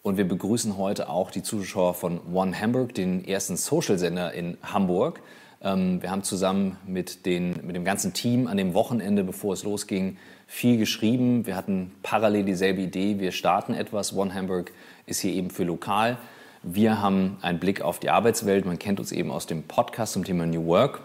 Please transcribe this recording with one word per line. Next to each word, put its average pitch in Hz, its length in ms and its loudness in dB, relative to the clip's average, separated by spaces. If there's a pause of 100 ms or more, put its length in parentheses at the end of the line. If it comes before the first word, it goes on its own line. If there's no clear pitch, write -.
Und 98 160 0
wir 95 100 2
begrüßen 98 500 -2
heute 98 300 -2
auch 92 240 -2
die 92 100 -4
Zuschauer 92 520 0
von 87 260 -4 (120)
One 92 280 0
Hamburg, 123 340 0
den 92 300 0
ersten 95 320 -4
Social-Sender 87 760 0
in 87 280 -6
Hamburg. 101 580 0 (420)
Ähm, 92 380 0
wir 92 120 -6
haben 98 100 -4
zusammen 95 540 0 (100)
mit 92 400 -6
den, 87 380 0
mit 87 100 -8
dem 87 100 -4
ganzen 95 280 0
Team 123 340 2
an 101 100 -2
dem 95 180 2
Wochenende, 104 500 2
bevor 92 280 -4
es 87 120 -6
losging, 98 520 -2 (300)
viel 120 300 4
geschrieben. 117 680 2
Wir 95 100 -4
hatten 92 360 -2 (120)
parallel 104 400 4
dieselbe 95 380 2
Idee, 98 360 0
wir 92 140 -2
starten 98 420 0
etwas. 101 400 -4
One 95 180 0
Hamburg 98 400 -2 (340)
ist - 120 -6
hier 90 140 -2
eben 90 180 -2
für 98 140 -4
lokal. 107 540 0 (440)
Wir 104 400 2
haben 98 400 2
einen 87 160 0
Blick 92 240 0
auf 85 160 -2
die - 120 -2
Arbeitswelt. 98 540 4
Man 85 140 -2
kennt 98 220 -2
uns - 100 -8
eben 82 220 -4
aus 78 140 -6
dem 80 180 -6
Podcast - 480 -2
zum 95 100 -2
Thema 87 240 0
New 82 200 0
Work. 107 380 4